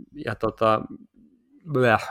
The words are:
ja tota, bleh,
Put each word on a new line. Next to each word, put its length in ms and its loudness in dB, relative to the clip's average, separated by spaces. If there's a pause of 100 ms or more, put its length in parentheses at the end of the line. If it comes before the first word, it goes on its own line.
(260)
ja 100 -8
tota, 460 0 (920)
bleh, 400 4